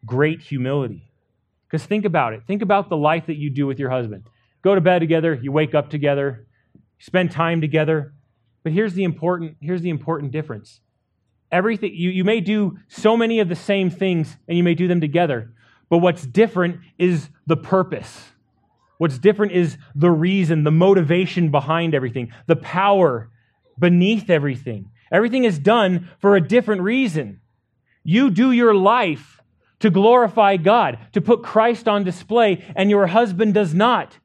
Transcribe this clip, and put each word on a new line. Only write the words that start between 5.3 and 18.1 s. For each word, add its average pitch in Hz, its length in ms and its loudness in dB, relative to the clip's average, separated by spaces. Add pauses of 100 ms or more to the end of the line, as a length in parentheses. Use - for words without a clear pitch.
you 131 180 -8
wake 156 240 -2
up 147 140 0
together, 139 580 -4 (260)
you - 80 -20 (180)
spend 180 320 -2
time 165 280 -2
together. 151 540 -2 (500)
But 160 80 -6
here's 196 220 -2
the 190 100 -4
important, 170 560 -4
here's 170 220 -6
the 175 80 -6
important 147 420 -6
difference. 151 480 -12 (720)
Everything, 196 420 -2
you, 175 160 -4
you 185 140 -2
may 214 160 0
do 208 380 -2 (100)
so 220 300 0
many 226 240 0
of 180 80 0
the 170 60 -4
same 190 340 -2
things 175 480 -4 (100)
and 175 100 -2
you 175 60 2
may 175 120 2
do 175 120 -2
them 175 140 0
together, 143 500 -2 (380)
but 170 80 4
what's 175 280 2
different 175 540 0 (180)
is 175 300 0 (200)
the 160 100 0
purpose. - 720 -4 (680)